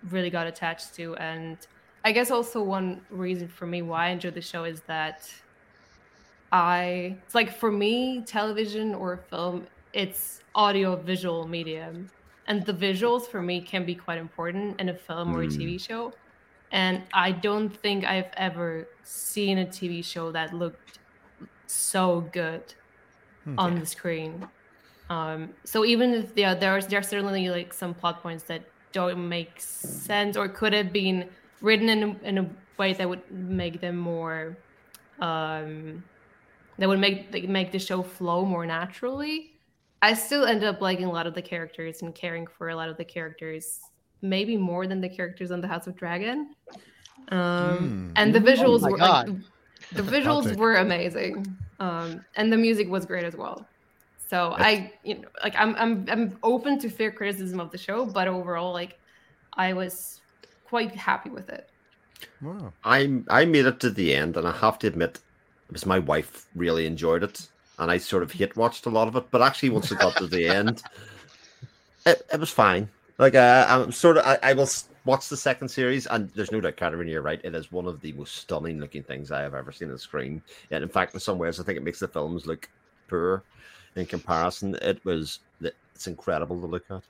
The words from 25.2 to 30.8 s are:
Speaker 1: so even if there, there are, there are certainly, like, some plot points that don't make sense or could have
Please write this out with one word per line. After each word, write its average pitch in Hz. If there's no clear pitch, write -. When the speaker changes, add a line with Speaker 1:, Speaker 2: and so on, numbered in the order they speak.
Speaker 1:
so 220
even 233
if 233
there, 196
there 190
are, 196
there 196
are 196
certainly, 196
like, 175
some 175
plot 170
points 165
that 165
don't 180
make 170
sense 208
or 202
could 202
have 202